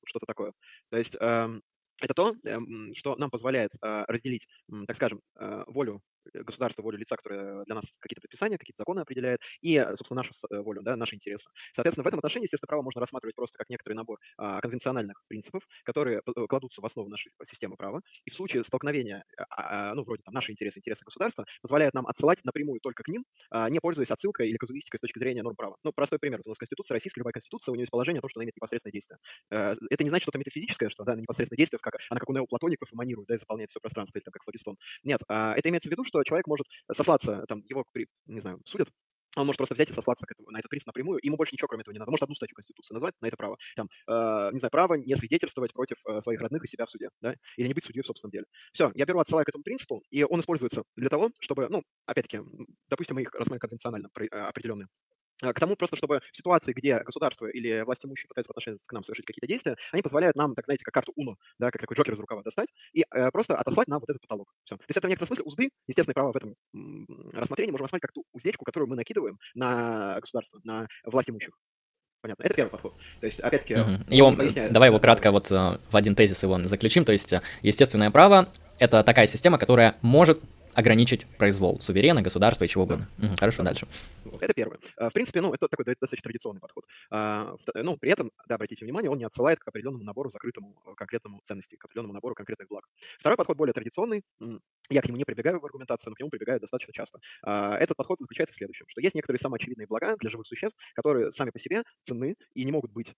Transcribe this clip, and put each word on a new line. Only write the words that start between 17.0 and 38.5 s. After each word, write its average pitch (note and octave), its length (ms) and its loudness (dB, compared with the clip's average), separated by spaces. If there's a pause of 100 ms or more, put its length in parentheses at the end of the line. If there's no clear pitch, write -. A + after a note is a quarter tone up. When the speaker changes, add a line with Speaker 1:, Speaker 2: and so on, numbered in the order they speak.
Speaker 1:
нашей G#2 200 -16 (140)
системы - 320 -12
права. G2+ 240 -10 (240)
И - 60 -20
в - 40 -16
случае F3 300 -4
столкновения, B2+ 600 -4 (140)
а, G2+ 520 -8
а, A2 40 -8
ну, C#3 100 -6
вроде A2+ 200 -10
там G2 100 -14
наши B2 180 -6
интересы, G#2 280 -8
интересы - 240 -10
государства, - 400 -6 (180)
позволяют C#3 320 2
нам B2+ 120 -6
отсылать - 380 0
напрямую C#3+ 360 -4
только - 240 -8
к - 40 -12
ним, A3+ 160 -6 (260)
а, A2+ 200 0
не D#3+ 100 2
пользуясь D3+ 300 -2
отсылкой C3+ 380 -2
или A2+ 80 -2
казуистикой B2+ 420 -10
с - 40 -16
точки - 160 -10
зрения B2 240 -4
норм A#2 140 -8
права. G2+ 280 -10
Ну, D#3 80 -6
простой C#3+ 260 0
пример. C3 200 -6
Вот G2 100 -18
у - 20 -8
нас G#2+ 80 -12
Конституция - 380 -8
российская, - 240 -8
любая B2 120 -6
Конституция, - 400 -8
у A#2+ 40 -4
нее A#2+ 60 -4
есть A2+ 100 -8
положение B2 280 0
о - 20 -8
том, C3+ 80 -10
что A2+ 100 -12
она A#2 60 -8
имеет A2 100 -12
непосредственное A2 360 -8
действие. - 260 -12 (320)
Э, G#2 240 -2 (160)
это C#3 140 0
не D3 60 -2
значит, F3+ 140 0
что - 80 -8
там C3+ 80 -6
метафизическое, D3 500 -6
что, - 140 -14
да, A#2+ 120 -2
непосредственное - 420 -6
действие, D#3+ 240 0
как - 140 -8 (140)
она B2 80 -4
как - 120 -6
у - 20 -4
неоплатоников D3+ 640 -4
эманирует, A#2 340 -8
да, A#2 60 -2
и A2+ 40 0
заполняет G#2+ 320 -10
все - 100 -14
пространство, G#2 380 -10
или - 60 -12
там F#2+ 80 -20
как - 120 -18
Флористон. G#2+ 340 -14 (240)
Нет, C3+ 260 -2
а, G#2+ 280 -2
это D3 120 -2
имеется E3+ 220 -4
в - 20 -8
виду, A3 120 -6
что D3+ 200 -2
человек E3+ 220 -2
может C#3+ 200 -4 (240)
сослаться, C#3 580 0
там, G#2 200 -8
его, C3 240 -6
при-, A#2 140 -8 (200)
не A2 140 -14
знаю, F#2 240 -10